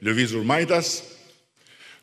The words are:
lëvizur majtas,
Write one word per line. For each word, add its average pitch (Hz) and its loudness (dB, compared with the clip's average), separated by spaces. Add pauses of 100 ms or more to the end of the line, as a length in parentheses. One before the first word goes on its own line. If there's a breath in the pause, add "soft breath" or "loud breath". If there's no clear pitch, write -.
lëvizur 110 0
majtas, 165 0 (1000 loud breath)